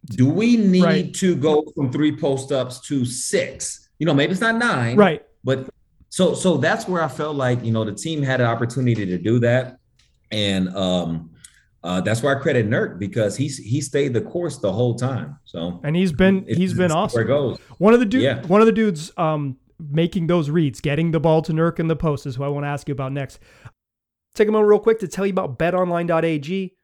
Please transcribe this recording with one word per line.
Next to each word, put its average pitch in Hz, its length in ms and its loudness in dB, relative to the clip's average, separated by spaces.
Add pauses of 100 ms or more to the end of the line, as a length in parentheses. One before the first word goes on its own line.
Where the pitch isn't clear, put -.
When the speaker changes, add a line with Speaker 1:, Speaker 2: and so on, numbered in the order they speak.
Speaker 1:
do 127 220 2
we 220 280 2
need 185 280 4
Speaker 2:
Right. 151 300 0
Speaker 1:
to 180 220 0
go 151 280 2 (100)
from 139 160 -2
three 147 260 0
post 139 360 -4
ups 127 360 -4
to 135 180 -2
six? - 800 -6 (100)
You 156 80 -2
know, 160 80 2
maybe 151 180 2
it's 185 80 -2
not 226 160 2
nine. 143 400 0
Speaker 2:
Right. 185 260 4 (220)
Speaker 1:
But 131 240 -2 (400)
so, 185 260 2
so 175 220 2
that's 165 320 -2
where 175 140 -2
I 151 60 -2
felt 151 280 -6
like, 123 280 0
you 117 60 -2
know, 113 140 0
the 104 80 -4
team 151 300 -6
had 131 180 0
an 123 60 4
opportunity 117 600 0
to 90 120 -2
do 107 220 0
that. 120 380 0 (540)
And, 95 440 -2
um, 85 520 -2 (540)
uh, 90 180 -2
that's 107 220 -2
why 139 100 2
I - 20 2
credit 127 340 0
Nurk, 170 300 -2
because 101 380 -2
he's, 147 200 -4
he 117 240 -4
stayed 143 320 -2
the 113 80 0
course 175 380 -6
the 98 120 -2
whole 117 240 0
time. 127 500 -6
So 87 380 -10
Speaker 2:
And 147 140 -2
he's 180 160 0
been, 190 340 2
Speaker 1:
it's, 120 120 -2
Speaker 2:
he's 185 160 0
been - 120 0
Speaker 1:
it's 156 80 0
Speaker 2:
awesome. 175 220 -2
Speaker 1:
where 113 80 2
it 95 40 -2
goes. 135 300 0 (200)
Speaker 2:
One 214 160 6
of 247 60 6
the 247 60 2
du-, 240 140 0
Speaker 1:
Yeah. 127 260 0
Speaker 2:
one 196 140 4
of 226 60 8
the 226 60 6
dudes, 190 440 0
um, 151 400 -2 (220)
making 165 480 -2
those 165 240 0
reads, 151 320 0
getting 156 280 0
the 160 100 0
ball 160 200 4
to 160 120 -6
Nurk 165 260 0
in 165 100 -2
the 160 80 0
post 147 300 -4
is 131 100 -8
who 139 80 -6
I 143 40 -4
wanna 143 180 -4
ask 143 200 -6
you 147 60 -6
about 135 200 -6
next. 139 260 -8 (960)
Take 214 140 6
a 214 40 6
moment 214 160 6
real 208 100 8
quick 220 200 4
to 180 100 -4
tell 190 160 -4
you 196 80 0
about 180 240 -4
bet 170 180 0
online 175 320 0
dot 165 180 2
A 160 140 0
G. 180 460 -6